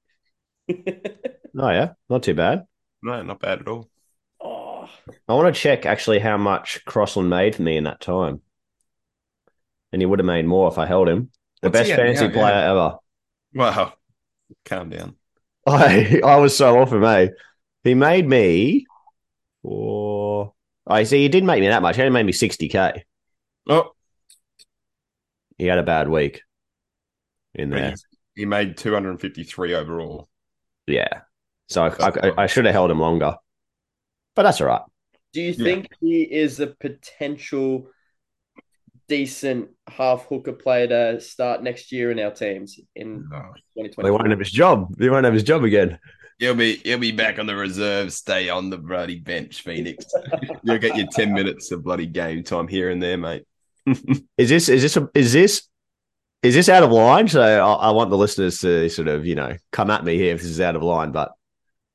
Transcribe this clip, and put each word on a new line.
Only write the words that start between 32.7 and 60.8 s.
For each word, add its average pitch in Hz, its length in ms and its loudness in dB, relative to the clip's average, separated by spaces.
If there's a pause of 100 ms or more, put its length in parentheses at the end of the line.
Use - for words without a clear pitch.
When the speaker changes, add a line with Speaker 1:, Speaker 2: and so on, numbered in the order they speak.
Speaker 2:
held 90 180 2
him 78 80 0
longer. 80 360 0 (1000)
But 196 100 2
that's 196 180 2
all 67 60 0
right. - 120 0 (540)
Speaker 1:
Do 165 80 -8
you 175 120 -6
Speaker 3:
Yeah. - 100 -6
Speaker 1:
think 190 240 -2 (120)
he 165 220 0
is 147 380 -4
a 143 80 -6
potential 139 1200 -8 (1160)
decent 135 600 -6 (180)
half 127 380 -2
hooker 139 300 -10
player 123 320 0
to 117 340 0
start 120 420 -6
next 123 300 -12
year 120 180 -4
in 117 100 -4
our 104 100 -4
teams 98 500 -10 (160)
in 110 320 -16
Speaker 3:
No. - 240 -16 (220)
Speaker 1:
twenty 107 160 -12
twenty? 98 160 -8
Speaker 2:
They 98 40 2
won't 107 200 0
have 104 80 2
his 95 120 -8
job. 107 460 2
They 123 140 2
won't 131 160 2
have 117 80 2
his 107 80 2
job 147 200 0
again. 101 360 2 (400)
Speaker 3:
He'll 123 160 0
be, 113 220 0
he'll 123 220 -6
be 117 140 -4
back 107 260 -4
on 110 60 -6
the 104 100 -6
reserve. 101 600 -6
Stay 95 340 -4
on 92 220 -6
the 92 80 -10
bloody 87 420 -8
bench, 80 400 -12
Phoenix. 82 460 -12 (300)
<laughs> - 260 -12
You'll 113 160 0
get 110 180 -4
your 104 120 -4
ten 104 260 -2
minutes 98 360 -6
of 85 140 -10
bloody 87 220 -6
game 82 380 -8
time 85 220 -6
here 92 220 -4
and 90 140 -6
there, 90 160 -4
mate. 82 260 -10 (420)
<laughs> - 0 - (520)
Speaker 2:
Is 123 100 4
this, 165 220 4
is 127 100 6
this 147 160 2
a, 147 180 0
is 123 200 4
this, 190 340 4 (720)
is - 120 4
this 175 160 4
out 185 120 8
of 135 100 6
line? 131 360 6
So 151 140 4
I, 107 460 4
I - 20 4
want 110 180 2
the 98 80 0
listeners 98 440 0
to 85 280 2
sort 80 200 -6
of, 76 180 -4
you 85 80 -2
know, 71 200 -6 (160)
come 101 200 -2
at 107 120 0
me 85 140 -2
here 90 180 0
if 82 60 -8
this 85 100 -10
is 82 120 -4
out 85 140 -2
of 78 60 -8